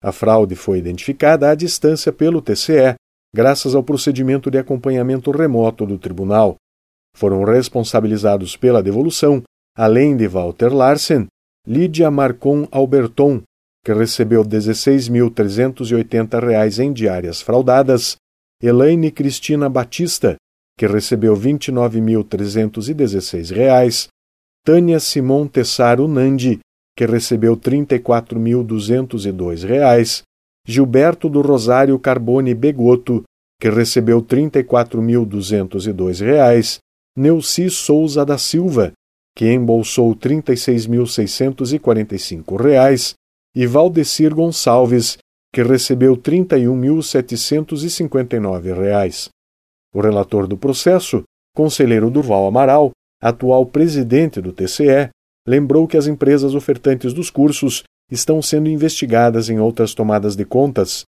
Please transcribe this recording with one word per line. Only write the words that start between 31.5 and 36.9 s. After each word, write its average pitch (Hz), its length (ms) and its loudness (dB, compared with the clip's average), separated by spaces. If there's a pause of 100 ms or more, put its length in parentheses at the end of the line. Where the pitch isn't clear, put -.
Carbone 127 600 0
Begoto, 123 640 0 (380)
que 110 100 0
recebeu 117 500 2
trinta 143 380 -2
e 127 60 -2
quatro 120 360 -2
mil 117 240 0
duzentos 98 600 -4
e 107 60 -4
dois 90 260 -4
reais, 120 640 2 (360)